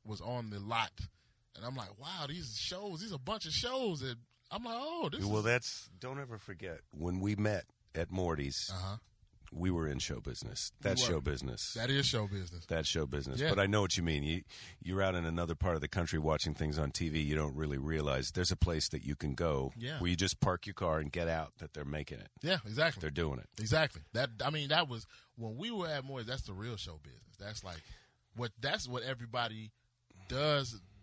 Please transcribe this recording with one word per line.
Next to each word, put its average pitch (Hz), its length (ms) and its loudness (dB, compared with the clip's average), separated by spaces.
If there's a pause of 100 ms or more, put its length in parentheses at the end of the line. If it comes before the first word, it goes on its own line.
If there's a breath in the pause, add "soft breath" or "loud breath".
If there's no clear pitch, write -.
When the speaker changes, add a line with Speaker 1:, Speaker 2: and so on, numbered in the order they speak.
Speaker 1:
was 104 160 -8
on 117 300 -4
the 101 100 -6
lot, 110 320 0 (640 soft breath)
and 110 100 -12
I'm 127 100 -6
like, 101 240 -8
"Wow, 156 300 -6
these 147 300 -8
shows, 185 420 -4
these 214 120 -8
a 143 60 -6
bunch 196 280 -4
of 156 60 -4
shows." 240 480 0
That 127 180 -4 (320)
I'm 208 140 -6
like, 233 120 -4
"Oh, 320 320 -2
this - 160 -2
Speaker 2:
Well, 104 140 4
Speaker 1:
is" 104 60 4
Speaker 2:
that's, - 440 2 (100)
don't 131 220 -6
ever 120 180 -10
forget, 85 420 -10 (100)
when 87 300 0
we 104 160 4
met 104 280 4 (300)
at 85 160 0
Morty's, 82 600 0
Speaker 1:
Uh-huh. 95 260 -4 (560)
Speaker 2:
we 92 180 2
were 82 180 2
in 67 120 -2
show 62 200 -4
business. - 600 -6
Speaker 1:
We 98 100 0
Speaker 2:
That's 92 120 4
Speaker 1:
were. - 120 4
Speaker 2:
show 76 80 2
business. 67 520 -2
Speaker 1:
That 117 140 -2
is 139 160 4
show 113 220 2
business. 90 400 -6
Speaker 2:
That's 80 220 2
show 78 180 2
business. 67 340 -2
Speaker 1:
Yeah. 151 100 2
Speaker 2:
But 98 100 6
I 98 60 8
know 104 140 6
what 95 160 4
you 87 60 2
mean. 78 220 4
You, 82 180 2 (400 loud breath)
you're 92 200 0
out 95 120 4
in 85 100 2
another 82 300 2
part 87 220 4
of 73 40 0
the 76 80 0
country 82 300 2
watching 76 340 2
things 76 260 0
on 71 120 2
T 82 180 0
V. 78 140 2
You 76 140 2
don't 76 180 2
really 73 240 0
realize 71 540 0
there's 90 180 2
a 90 60 2
place 80 320 4
that 71 160 -4
you 71 120 0
can 71 180 0
go 69 420 2
Speaker 1:
Yeah. - 240 -6
Speaker 2:
where 87 100 4
you 90 60 6
just 90 240 2
park 90 260 4
your 101 80 -8
car 80 240 2
and 73 140 -2
get 85 160 0
out 80 300 0
that 78 160 -10
they're 73 120 -6
making 71 320 -4
it. - 120 -16 (120)
Speaker 1:
Yeah, 175 240 2
exactly. 110 340 0
Speaker 2:
They're 78 100 -2
doing 73 280 0
it. - 100 -12 (100)
Speaker 1:
Exactly. 110 440 2 (120)
That, 123 160 2 (140)
I 143 60 2
mean, 151 200 -2
that 160 180 6
was, 113 180 -8 (300 loud breath)
when 113 200 -6
we 208 140 -6
were 190 180 -2
at 143 160 -2
Morty's, 131 220 -6
that's 127 160 -4
the 104 100 -10
real 107 240 -6
show 80 220 -10
business. 67 240 -18 (160)
That's 104 240 -10
like, 85 200 -10 (520 loud breath)
what, 117 160 -4 (100)
that's 139 280 -2
what 123 140 -4
everybody 117 680 -4 (580)
does, 135 520 2 (220)